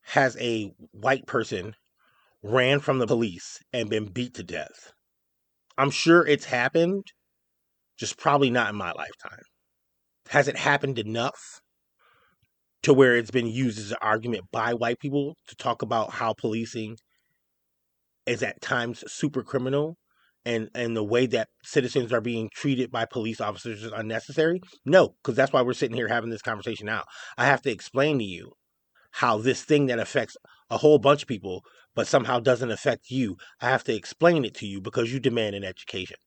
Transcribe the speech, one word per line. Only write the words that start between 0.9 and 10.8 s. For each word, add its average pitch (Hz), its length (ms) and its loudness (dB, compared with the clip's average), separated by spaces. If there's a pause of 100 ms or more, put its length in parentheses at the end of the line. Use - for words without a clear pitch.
white 123 360 -2
person 110 480 -6 (640)
ran 127 380 2
from 135 200 0
the 113 80 2
police 113 520 -2 (120)
and 117 180 -4
been 107 180 -2
beat 123 280 -8
to 104 80 -14
death? 85 480 -12 (880)
I'm 139 140 2
sure 165 360 6
it's 147 180 2
happened, 170 600 0 (920)
just - 200 -8
probably 143 320 4
not 117 200 2
in 104 60 -6
my 90 160 -4
lifetime. - 520 -14 (840)
Has 139 180 4
it 135 100 -6
happened 139 420 0